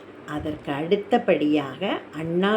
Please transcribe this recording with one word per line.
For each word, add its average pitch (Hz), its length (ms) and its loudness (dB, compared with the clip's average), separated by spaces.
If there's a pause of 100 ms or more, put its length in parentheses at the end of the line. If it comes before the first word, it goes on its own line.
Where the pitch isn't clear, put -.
(360)
அதற்கு 151 340 -6 (100)
அடுத்தபடியாக 151 1040 2 (380)
அண்ணா 175 380 2